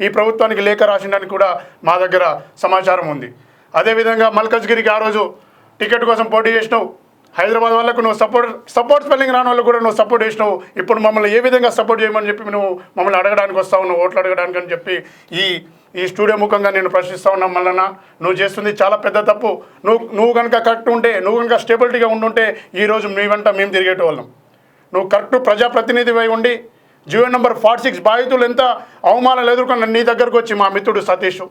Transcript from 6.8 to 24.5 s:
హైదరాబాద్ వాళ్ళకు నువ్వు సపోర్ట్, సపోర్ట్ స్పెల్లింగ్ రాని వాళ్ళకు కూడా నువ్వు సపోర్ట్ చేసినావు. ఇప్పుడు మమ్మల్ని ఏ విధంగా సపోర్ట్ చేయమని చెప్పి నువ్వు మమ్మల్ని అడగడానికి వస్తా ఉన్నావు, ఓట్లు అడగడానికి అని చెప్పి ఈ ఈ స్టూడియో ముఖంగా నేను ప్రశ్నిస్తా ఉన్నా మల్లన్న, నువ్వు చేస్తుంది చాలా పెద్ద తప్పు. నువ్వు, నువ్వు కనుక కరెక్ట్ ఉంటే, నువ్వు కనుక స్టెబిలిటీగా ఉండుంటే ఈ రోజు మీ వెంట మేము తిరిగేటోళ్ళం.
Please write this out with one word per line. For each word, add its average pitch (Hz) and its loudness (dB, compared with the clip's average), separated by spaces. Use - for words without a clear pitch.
హైదరాబాద్ 226 2
వాళ్ళకు 233 0
నువ్వు 220 -2
సపోర్ట్, 233 -2
సపోర్ట్ 285 2
స్పెల్లింగ్ 269 2
రాని 247 2
వాళ్ళకు 240 2
కూడా 233 4
నువ్వు 226 0
సపోర్ట్ 220 2
చేసినావు. 214 -2
ఇప్పుడు 214 0
మమ్మల్ని 214 2
ఏ 233 4
విధంగా 247 2
సపోర్ట్ 220 0
చేయమని 214 -2
చెప్పి 208 -6
నువ్వు 196 -4
మమ్మల్ని 185 2
అడగడానికి 196 0
వస్తా 190 0
ఉన్నావు, 180 0
ఓట్లు 185 0
అడగడానికి 185 -2
అని 175 -6
చెప్పి 170 -6
ఈ 175 -4
ఈ 180 -4
స్టూడియో 196 0
ముఖంగా 208 0
నేను 190 0
ప్రశ్నిస్తా 185 0
ఉన్నా 185 0
మల్లన్న, 185 0
నువ్వు 180 -2
చేస్తుంది 196 -2
చాలా 202 0
పెద్ద 208 -4
తప్పు. 214 0
నువ్వు, 220 0
నువ్వు 226 2
కనుక 233 0
కరెక్ట్ 226 0
ఉంటే, 233 0
నువ్వు 208 -2
కనుక 233 0
స్టెబిలిటీగా 233 2
ఉండుంటే 220 -2
ఈ 202 0
రోజు 214 -2
మీ 202 -2
వెంట 208 0
మేము 196 0
తిరిగేటోళ్ళం. 185 0